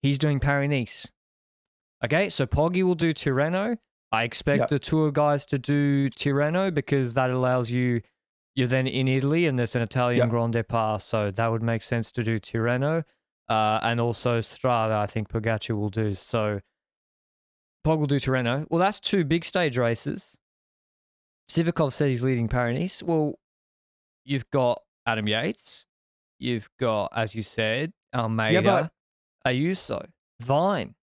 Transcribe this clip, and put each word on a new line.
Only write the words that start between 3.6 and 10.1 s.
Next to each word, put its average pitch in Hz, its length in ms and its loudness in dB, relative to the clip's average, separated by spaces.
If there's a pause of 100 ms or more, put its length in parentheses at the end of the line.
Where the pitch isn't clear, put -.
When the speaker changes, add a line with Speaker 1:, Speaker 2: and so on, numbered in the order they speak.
Speaker 1:
I 113 120 0
expect 139 380 0
Speaker 2:
Yep. 117 80 0
Speaker 1:
the 143 100 0
Tour 156 320 0
guys 147 360 2
to 143 120 -2
do 143 500 2
Tirreno 156 640 0
because 135 400 0
that 127 160 2
allows 127 420 0
you, 123 300 2 (540)
you're 127 120 2
then 131 200 2
in 131 200 0
Italy 139 380 2
and 135 120 2
there's 120 180 -2
an 120 60 2
Italian 123 420 0